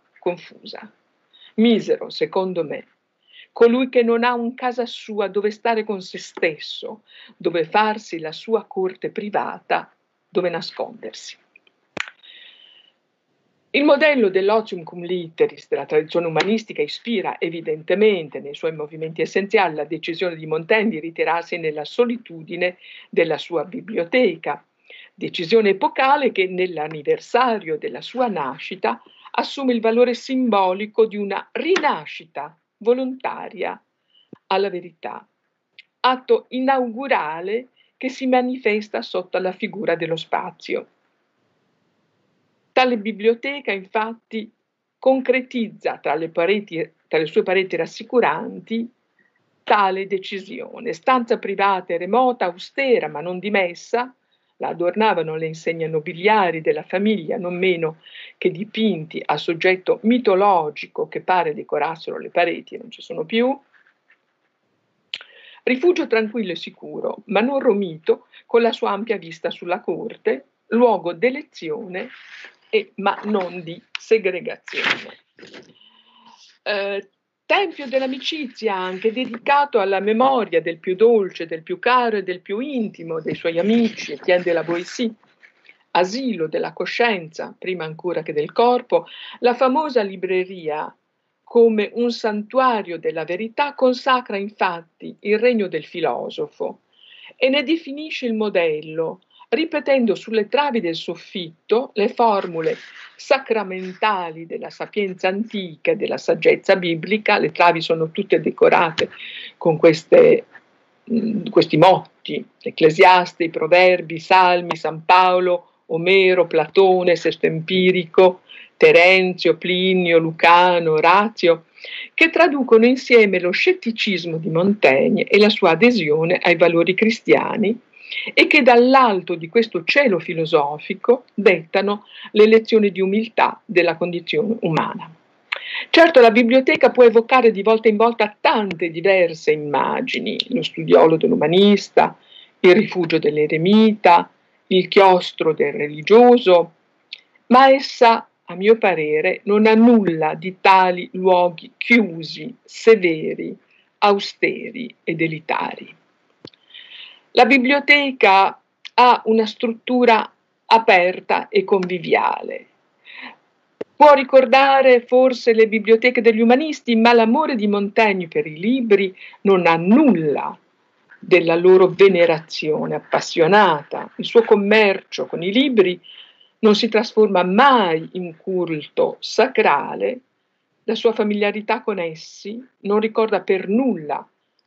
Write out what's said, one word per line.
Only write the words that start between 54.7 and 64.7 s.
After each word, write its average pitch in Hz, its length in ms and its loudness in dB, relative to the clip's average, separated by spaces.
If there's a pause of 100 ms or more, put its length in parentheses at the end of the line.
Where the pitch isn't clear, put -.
le 160 100 -6
insegne 160 400 -6
nobiliari 170 720 -2
della 156 220 -2
famiglia, 190 560 -4
non 180 180 -8
meno 165 400 -4 (400)
che 185 140 -4
dipinti 175 720 -6
a 151 100 -4
soggetto 175 680 -2
mitologico 196 1040 0
che - 140 -12
pare 170 340 -2
decorassero 156 640 -8
le - 100 -14
pareti, - 480 -4
non - 140 -20
ci - 100 -20
sono 160 240 -12
più. 240 340 -2 (2000)